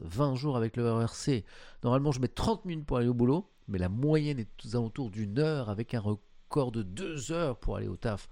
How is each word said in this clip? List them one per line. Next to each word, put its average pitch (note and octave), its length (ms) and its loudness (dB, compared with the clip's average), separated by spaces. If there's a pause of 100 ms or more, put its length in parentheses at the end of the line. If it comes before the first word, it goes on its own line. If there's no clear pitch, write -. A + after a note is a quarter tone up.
vingt B2+ 300 0
jours C3 200 0
avec A2+ 220 0
le A#2 120 2
R A#2 160 2
R A2+ 40 0
C. B2+ 340 -2 (400)
Normalement, C3+ 280 4
je B2+ 100 0
mets B2 80 2
trente - 340 0
minutes D#3+ 220 -6
pour C#3 100 -2
aller A#2+ 140 4
au B2 40 4
boulot, B2 380 4 (160)
mais G2+ 100 -2
la F2+ 120 2
moyenne D3 500 2
est A2 100 -6 (160)
aux A#2+ 120 -2
alentours A#2 340 -2
d'une G#2 280 -2
heure, D3 300 2
avec G#2+ 260 -4
un A#2 40 0
record G#2+ 720 -2
de A2+ 100 -2
deux D3 520 -6
heures D#3+ 260 -2
pour G#2 160 -2
aller G2+ 140 -4
au F#2 80 -6
taf. » G#2 340 -4